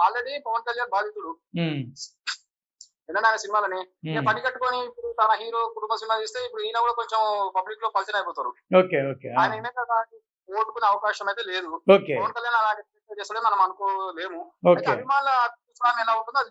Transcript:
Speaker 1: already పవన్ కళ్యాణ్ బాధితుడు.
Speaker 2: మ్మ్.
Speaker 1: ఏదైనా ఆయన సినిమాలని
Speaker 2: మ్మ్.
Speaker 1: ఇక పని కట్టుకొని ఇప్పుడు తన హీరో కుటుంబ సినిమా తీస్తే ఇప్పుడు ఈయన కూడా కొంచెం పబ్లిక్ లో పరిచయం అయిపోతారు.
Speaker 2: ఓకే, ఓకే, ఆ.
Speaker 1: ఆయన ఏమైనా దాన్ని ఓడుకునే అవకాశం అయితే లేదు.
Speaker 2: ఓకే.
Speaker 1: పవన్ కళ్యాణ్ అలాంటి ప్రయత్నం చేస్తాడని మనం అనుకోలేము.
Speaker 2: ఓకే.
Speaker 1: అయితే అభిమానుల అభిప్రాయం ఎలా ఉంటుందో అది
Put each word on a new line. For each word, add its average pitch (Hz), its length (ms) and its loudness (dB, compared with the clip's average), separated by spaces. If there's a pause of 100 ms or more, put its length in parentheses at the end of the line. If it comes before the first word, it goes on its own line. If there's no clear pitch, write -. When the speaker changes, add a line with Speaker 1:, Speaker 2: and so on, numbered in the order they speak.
Speaker 1:
already 247 420 -2
పవన్ 226 220 -2
కళ్యాణ్ 240 220 -4
బాధితుడు. 208 460 -4 (200)
Speaker 2:
మ్మ్. 160 240 -2 (1300)
Speaker 1:
ఏదైనా 214 180 4
ఆయన 220 80 4
సినిమాలని 196 440 0
Speaker 2:
మ్మ్. 156 380 -6
Speaker 1:
ఇక - 80 0
పని 220 140 2
కట్టుకొని 247 440 -2
ఇప్పుడు - 400 -8
తన 220 160 4
హీరో 226 340 -2
కుటుంబ 214 200 -4
సినిమా 220 240 -2
తీస్తే 233 280 -6
ఇప్పుడు 220 160 -8
ఈయన 226 180 -2
కూడా 240 120 4
కొంచెం 214 640 0
పబ్లిక్ 214 260 -4
లో 220 60 -2
పరిచయం 208 280 -2
అయిపోతారు. 175 320 -4
Speaker 2:
ఓకే, 180 600 2
ఓకే, 131 180 -10
ఆ. 123 140 2
Speaker 1:
ఆయన 220 100 2
ఏమైనా 240 320 -6
దాన్ని 233 340 -2 (400)
ఓడుకునే 220 280 0
అవకాశం 202 420 0
అయితే 214 140 -4
లేదు. 185 260 -6
Speaker 2:
ఓకే. 160 520 4
Speaker 1:
పవన్ 214 120 -2
కళ్యాణ్ 240 220 -2
అలాంటి 214 280 0
ప్రయత్నం - 380 -16
చేస్తాడని 214 240 -6
మనం 202 160 4
అనుకోలేము. 185 920 -2 (160)
Speaker 2:
ఓకే. 175 100 8
Speaker 1:
అయితే - 120 -2
అభిమానుల 277 380 0
అభిప్రాయం 240 720 0
ఎలా 226 180 2
ఉంటుందో 240 220 0
అది 240 100 -4